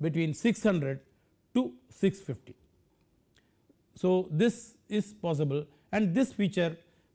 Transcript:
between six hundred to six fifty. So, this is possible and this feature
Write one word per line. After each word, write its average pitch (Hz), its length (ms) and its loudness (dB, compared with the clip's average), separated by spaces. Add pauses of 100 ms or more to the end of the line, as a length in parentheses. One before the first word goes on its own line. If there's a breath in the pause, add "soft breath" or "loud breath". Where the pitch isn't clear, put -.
between 160 320 0
six - 300 2
hundred 143 380 0 (520)
to 247 200 0 (160)
six 196 300 0
fifty. - 360 -12 (1400)
So, 185 360 2
this 220 440 0 (120)
is - 260 -4
possible 147 520 -2 (260 soft breath)
and 190 240 0
this 262 160 2
feature 170 460 -2 (380 soft breath)